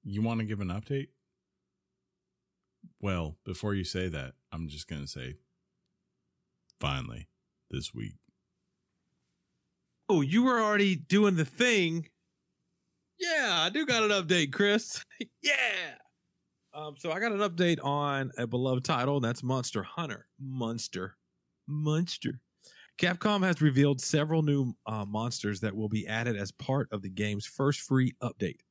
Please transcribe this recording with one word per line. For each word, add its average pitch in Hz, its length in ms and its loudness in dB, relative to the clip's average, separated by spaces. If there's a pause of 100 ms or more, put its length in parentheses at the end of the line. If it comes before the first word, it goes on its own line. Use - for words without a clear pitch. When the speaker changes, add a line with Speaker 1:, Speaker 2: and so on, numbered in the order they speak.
Speaker 1:
You 104 180 -4
wanna 113 240 -2
give 101 160 -4
an 92 80 -2
update? 135 400 -6 (1900)
Well, 87 460 -2
before 101 300 -4
you 95 80 0
say 92 260 -2
that, 67 240 -8 (180)
I'm 82 160 -8
just 73 200 -12
gonna 73 200 -8
say, 65 280 -12 (1400)
finally, 64 480 -6 (420)
this - 240 -8
week. 55 220 -10 (1900)
Speaker 2:
Oh, 175 120 6
you 175 220 4
were 254 180 4
already 202 340 4
doing 202 400 4
the 160 100 2
thing. 180 640 2 (1080)
Yeah, 285 420 2
I 170 80 2
do 285 160 0
got 233 180 4
an 214 60 4
update, 170 420 4
Chris. 202 580 2
<laughs> - 60 -20 (280)
Yeah! 214 520 0 (760)
Um, 151 240 -10
so 165 140 -6
I 175 80 -2
got 226 140 0
an 196 60 0
update 175 440 2
on 139 540 0
a 120 100 -2
beloved 127 380 0
title, 139 320 2
and 123 80 0
that's 117 180 -2
Monster 123 400 -2
Hunter. 139 440 -10 (120)
Monster. 117 800 -6 (500)
Monster. 151 720 -2 (580)
Capcom 185 460 2
has 180 180 2
revealed 143 380 4
several 156 420 2
new, 139 320 2 (120)
uh, 110 200 -4
monsters 104 560 -4
that 104 140 -2
will 107 140 -2
be 107 180 -2
added 113 300 -2
as 98 140 -6
part 135 400 -2
of 104 100 -4
the 98 80 -8
game's 104 360 -4
first 139 360 0
free 131 320 2 (100)
update. 95 360 -6 (120)